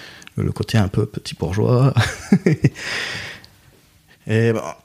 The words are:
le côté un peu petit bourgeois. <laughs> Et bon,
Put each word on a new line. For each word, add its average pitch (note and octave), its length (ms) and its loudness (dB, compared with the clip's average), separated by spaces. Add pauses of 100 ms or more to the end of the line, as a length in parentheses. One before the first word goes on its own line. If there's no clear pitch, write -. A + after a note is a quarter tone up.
(380)
le G2 140 0
côté - 260 -2
un G2+ 120 4
peu A2 160 0
petit - 300 -10
bourgeois. A2+ 580 2 (520)
<laughs> - 1800 -4
Et A2+ 260 4
bon, G#2+ 80 -2 (240)